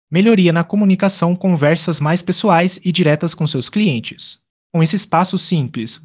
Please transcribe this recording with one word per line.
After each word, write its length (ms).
Melhoria 420
na 100
comunicação, 720
conversas 640
mais 220
pessoais 640
e 60
diretas 420
com 140
seus 220
clientes. 680
Com 120
esses 200
passos 380
simples, 640